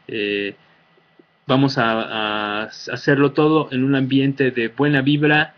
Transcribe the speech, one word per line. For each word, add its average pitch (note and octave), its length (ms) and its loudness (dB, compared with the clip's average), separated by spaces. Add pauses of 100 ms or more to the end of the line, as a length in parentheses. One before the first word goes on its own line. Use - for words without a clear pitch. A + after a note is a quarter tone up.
Eh, G2+ 480 -6 (880)
vamos C3+ 320 2
a, G#2+ 840 -2
a - 20 -
hacerlo C#3 640 0
todo D3+ 400 2
en B2+ 140 -2
un C#3 100 2
ambiente C3+ 560 2
de A#2+ 160 -2
buena C#3 340 0
vibra. D3 580 2